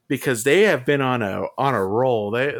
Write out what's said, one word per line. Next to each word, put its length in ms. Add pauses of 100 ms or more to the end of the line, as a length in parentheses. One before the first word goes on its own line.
because 360
they 200
have 220
been 140
on 220
a, 240 (120)
on 160
a 120
roll. 460
They, 280